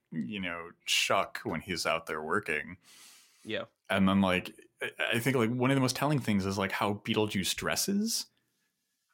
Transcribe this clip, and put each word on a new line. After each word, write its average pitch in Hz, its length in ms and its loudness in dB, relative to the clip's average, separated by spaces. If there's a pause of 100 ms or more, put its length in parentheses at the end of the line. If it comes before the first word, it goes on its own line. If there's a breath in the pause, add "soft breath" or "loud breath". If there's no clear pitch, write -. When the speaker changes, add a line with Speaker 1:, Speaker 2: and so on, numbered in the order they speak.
(100)
Speaker 1:
you 82 300 -6
know, 87 280 -6 (180)
shuck - 580 0
when 87 160 -4
he's 85 240 -4
out 82 220 0
there 78 160 -6
working. 80 560 -2 (680 soft breath)
Speaker 2:
Yeah. 107 200 -6 (260)
Speaker 1:
And 95 180 4
then, 98 140 6
like, 90 320 2 (280)
I, 127 60 -2 (280)
I - 20 0
think, 131 180 0
like, 113 140 2
one 123 200 2
of 139 40 2
the 135 80 2
most 123 140 0
telling 147 220 0
things 101 280 0
is, 98 100 -2
like, 98 160 0
how 104 320 -2
Beetlejuice 104 520 0
dresses, 202 680 -2 (880)